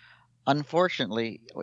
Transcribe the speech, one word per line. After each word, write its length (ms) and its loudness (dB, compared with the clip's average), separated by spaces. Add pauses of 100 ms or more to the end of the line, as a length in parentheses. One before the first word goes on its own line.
(460)
Unfortunately, 960 0 (220)